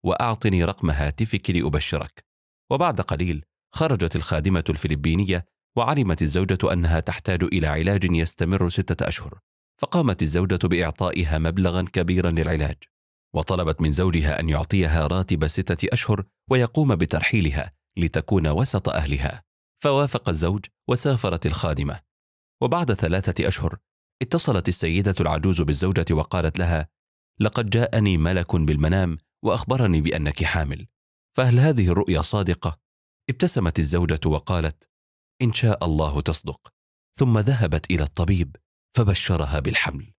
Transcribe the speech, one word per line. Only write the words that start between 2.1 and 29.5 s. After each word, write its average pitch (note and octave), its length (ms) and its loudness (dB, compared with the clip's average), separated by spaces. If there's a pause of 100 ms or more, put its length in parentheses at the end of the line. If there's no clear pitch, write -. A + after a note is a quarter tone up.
وبعد C#3 300 0
قليل D#2 440 -4 (300)
خرجت G2+ 420 0
الخادمة D#2+ 540 0
الفلبينية، E2 720 0 (320)
وعلمت A#2 460 0
الزوجة F2+ 500 0
أنها E2+ 280 2
تحتاج F2 440 -4
إلى E2+ 220 0
علاج F2 380 0
يستمر F2 640 0
ستة - 400 -2
أشهر، - 300 -8 (400)
فقامت C#3 440 0
الزوجة F2 440 0
بإعطائها E2+ 720 0
مبلغا F2 440 0
كبيرا F2 480 0
للعلاج، D#2+ 460 0 (580)
وطلبت D#2+ 460 -2
من D#2 120 2
زوجها D#2+ 480 2
أن D#2+ 80 -2
يعطيها D#2 580 2
راتب E2+ 400 0
ستة F2 460 -2
أشهر G#2 320 -2 (260)
ويقوم B2+ 460 2
بترحيلها D#2 760 0 (240)
لتكون E2+ 500 0
وسط F#2 420 0
أهلها، C#2 540 -2 (400)
فوافق C#3 460 0
الزوج F2 360 0 (240)
وسافرت A#2 580 0
الخادمة. D2+ 540 -2 (640)
وبعد C3+ 300 0
ثلاثة F#2 560 0
أشهر - 280 -2 (460)
اتصلت B2+ 460 0
السيدة F2+ 520 0
العجوز D#2+ 420 2
بالزوجة E2 480 0
وقالت D#2+ 480 0
لها: E2+ 300 0 (520)
"لقد G#2+ 300 0
جاءني A2 480 2
ملك F2 380 0
بالمنام D#2 640 2 (240)
وأخبرني G#2+ 580 2